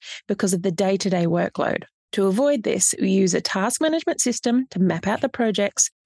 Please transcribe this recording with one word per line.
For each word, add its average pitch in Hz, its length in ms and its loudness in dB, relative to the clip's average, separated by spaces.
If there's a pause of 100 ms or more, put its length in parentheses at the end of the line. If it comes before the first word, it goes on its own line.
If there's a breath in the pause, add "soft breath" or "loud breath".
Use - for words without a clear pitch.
(300 loud breath)
because 196 240 0
of 180 80 0
the 190 100 0
day-to-day 190 540 0
workload. - 580 -2 (300)
To 196 140 2
avoid 247 360 2
this, - 380 0
we 196 80 2
use 190 240 4
a - 80 0
task 208 400 -2
management 320 400 0
system 247 480 0
to - 100 -4
map 170 280 0
out 214 120 0
the 277 80 0
projects, 202 640 -2 (140)